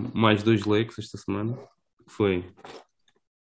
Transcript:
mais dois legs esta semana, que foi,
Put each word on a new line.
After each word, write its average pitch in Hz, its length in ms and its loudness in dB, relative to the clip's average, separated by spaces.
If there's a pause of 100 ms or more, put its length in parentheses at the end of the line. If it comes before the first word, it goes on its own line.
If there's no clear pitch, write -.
(140)
mais 107 300 4
dois 107 220 4
legs 107 340 0
esta 104 180 -14
semana, 110 400 -6 (480)
que - 80 -20
foi, 92 400 0 (920)